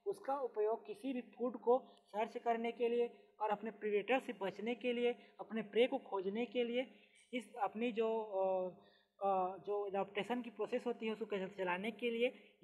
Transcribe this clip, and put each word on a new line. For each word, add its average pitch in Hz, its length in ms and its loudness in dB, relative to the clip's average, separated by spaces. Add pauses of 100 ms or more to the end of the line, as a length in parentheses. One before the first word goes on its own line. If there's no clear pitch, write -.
उसका 233 280 -2
उपयोग 226 520 2
किसी 254 260 -4
भी 247 80 -2
फूड 240 400 -4
को 247 280 4 (200)
search 220 300 -2
करने 233 340 0
के 233 160 0
लिए 240 520 -2
और 214 100 0
अपने 208 200 -2
predator 208 500 0
से 254 120 -6
बचने 196 420 -4
के 247 180 -2
लिए, 240 200 2 (280)
अपने 214 220 -4
प्रे 220 240 4
को 262 120 -2
खोजने 196 480 -2
के 247 180 0
लिए, 240 360 -2 (320)
इस 226 220 -6
अपनी 214 380 0
जो, 220 300 0
अ, 190 480 2 (560)
अ, 190 320 4
जो 202 300 0
adaptation 202 540 0
की 233 80 -10
प्रोसेस 214 360 -2
होती 226 200 -2
है 214 60 0
उसको 214 140 -4
कैसे 190 280 -2
चलाने 185 360 -2
के 233 200 -2
लिए 240 540 -2